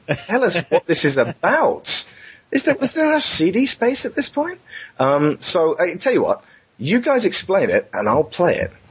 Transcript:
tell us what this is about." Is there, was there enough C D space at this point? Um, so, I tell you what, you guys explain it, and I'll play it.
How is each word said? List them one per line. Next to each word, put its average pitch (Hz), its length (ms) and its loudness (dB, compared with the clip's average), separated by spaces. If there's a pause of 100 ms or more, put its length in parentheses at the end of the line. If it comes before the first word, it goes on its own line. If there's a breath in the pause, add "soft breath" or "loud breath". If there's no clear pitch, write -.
tell 202 360 -2
us 196 120 2 (140)
what 175 160 0
this 165 180 0
is 139 140 0
about." 151 880 0 (460 loud breath)
Is 269 140 -2
there, 285 100 2
was 269 180 -4
there 320 120 0
enough 302 180 2
C - 280 2
D 240 140 0
space 254 400 -2
at 226 80 -8
this 277 160 -4
point? 339 300 -6 (400 loud breath)
Um, 143 400 2
so, 160 400 0
I 175 160 0
tell 254 180 -2
you 160 80 2
what, - 220 0 (340 soft breath)
you 170 220 0
guys 254 260 2
explain 180 460 0
it, 101 220 0
and 101 160 -2
I'll 139 160 2
play 170 340 0
it. - 120 -6 (200)